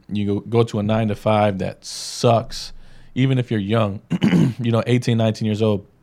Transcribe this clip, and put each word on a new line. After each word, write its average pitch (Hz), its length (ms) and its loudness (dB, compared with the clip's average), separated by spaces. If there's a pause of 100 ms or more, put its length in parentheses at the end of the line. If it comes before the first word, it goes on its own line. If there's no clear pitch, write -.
you 104 180 -4
go, 101 140 -2
go 113 220 2
to 113 180 -2
a - 20 0
nine-to-five 107 760 2
that 95 260 -6
sucks, - 880 -2 (420)
even 135 240 2
if 123 120 -2
you're 110 100 -2
young, 104 500 0
<clears throat> - 120 -4 (360)
you 117 120 -2
know, 113 160 2
eighteen, 123 300 2
nineteen 113 300 0
years 107 160 0
old 104 240 0 (160)